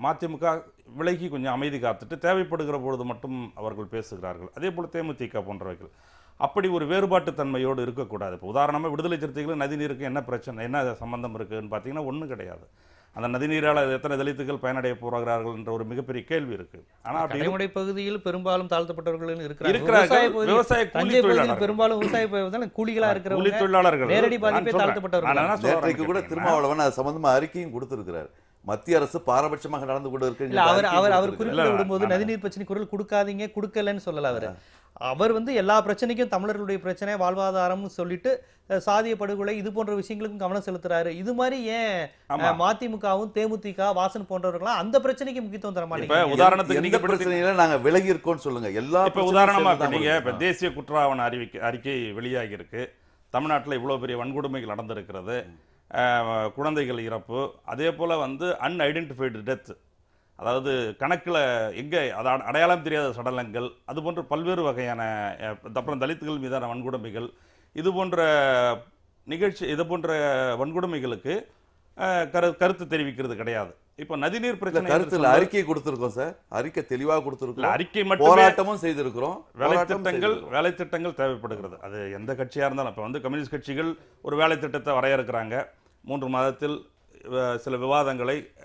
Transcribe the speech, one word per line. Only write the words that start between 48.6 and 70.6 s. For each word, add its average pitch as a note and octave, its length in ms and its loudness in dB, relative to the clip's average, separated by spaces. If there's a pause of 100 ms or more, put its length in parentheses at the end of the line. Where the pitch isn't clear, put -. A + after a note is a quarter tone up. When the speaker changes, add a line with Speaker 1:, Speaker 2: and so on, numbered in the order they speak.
Speaker 3:
எல்லா C#3 360 2
Speaker 1:
இப்ப F#3+ 160 2
Speaker 3:
பிரச்சனையும் F#3 40 2
Speaker 1:
உதாரணமா, F#3+ 200 8
Speaker 3:
சேர்ந்து G3 260 6
Speaker 1:
இப்ப E3 40 6
Speaker 3:
தான் C#3+ 140 0
Speaker 1:
நீங்க, D3+ 260 2
இப்ப B2+ 160 0
Speaker 3:
கொடுக்கணும். - 60 -6
Speaker 1:
தேசிய F3+ 360 0
குற்ற D3 260 -2
ஆவண C3 300 2
அறிவிக்கை, A#2 320 -6
அறிக்கை A#2+ 500 -4
வெளியாகி A#2 400 -4
இருக்கு. E2+ 420 -10 (360)
தமிழ்நாட்டுல C#3+ 460 0
இவ்வளவு C3 240 -2
பெரிய A#2+ 260 -4
வன்கொடுமைகள் C3 500 -6
நடந்திருக்கிறது. G#2 720 -8 (480)
அஹ், A2+ 600 0
குழந்தைகள் C#3 460 -2
இறப்பு, A2+ 520 -6 (140)
அதே D3 260 -2
போல E3 260 -2
வந்து C3+ 280 -4
அன்ஐடென்டிஃபைடு C#3+ 960 -2
டெத், A2+ 340 -6 (640)
அதாவது B2+ 600 -2
கணக்குல E3+ 380 0 (380)
எங்க D3 200 -6 (200)
அத A#2 140 0
அட-, B2+ 140 2
அடையாளம் E3 380 4
தெரியாத D3+ 320 0
சடலங்கள், A#2+ 580 -6 (140)
அது D3+ 180 -8
போன்ற E3+ 180 -4
பல்வேறு E3+ 420 -2
வகையான, B2 380 -2 (400)
அ, G#2+ 140 -6 (180)
அப்புறம் C3 280 -4
தலித்துகள் D3+ 380 -4
மீதான B2+ 280 -4
வன்கொடுமைகள், A#2 600 -8 (480)
இது F3 180 0
போன்ற F3+ 260 0 (1040)
நிகழ்ச்சி, F3 440 -2
இது D3+ 180 -2
போன்ற E3+ 240 -2 (460)
வன்கொடுமைகளுக்கு, C#3+ 800 -4 (640)